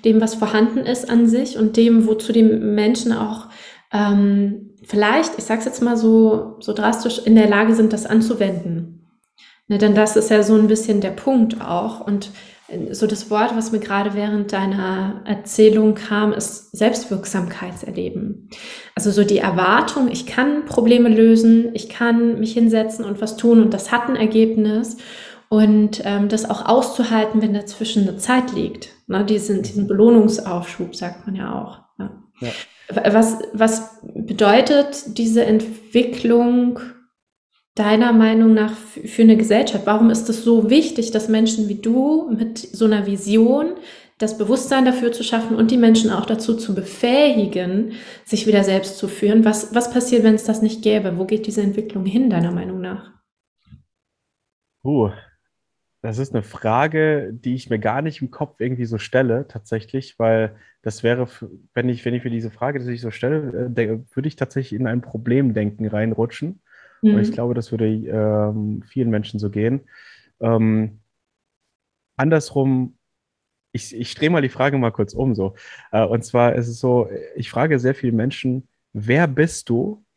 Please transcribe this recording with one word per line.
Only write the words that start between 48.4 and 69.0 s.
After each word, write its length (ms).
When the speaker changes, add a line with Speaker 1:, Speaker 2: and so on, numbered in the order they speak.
Speaker 1:
wieder 160
selbst 340
zu 100
führen? 380
Was, 280
was 180
passiert, 320
wenn 120
es 80
das 180
nicht 220
gäbe? 340
Wo 80
geht 220
diese 140
Entwicklung 440
hin, 240
deiner 220
Meinung 300
nach? 320
Speaker 2:
Uh, 280
das 160
ist 160
eine 100
Frage, 920
die 220
ich 140
mir 100
gar 220
nicht 200
im 100
Kopf 300
irgendwie 240
so 120
stelle, 500
tatsächlich, 720
weil 360
das 220
wäre, 200
f-, 220
wenn 160
ich, 160
wenn 80
ich 100
mir 60
diese 220
Frage, 280
die 120
ich 100
so 100
stelle, 560
äh, 20
de-, 300
würde 140
ich 100
tatsächlich 420
in 80
ein 140
Problemdenken 840
reinrutschen. 760
Und 200
ich 80
Speaker 1:
Mhm. 40
Speaker 2:
glaube, 200
das 180
würde, 160
ähm, 1000
vielen 220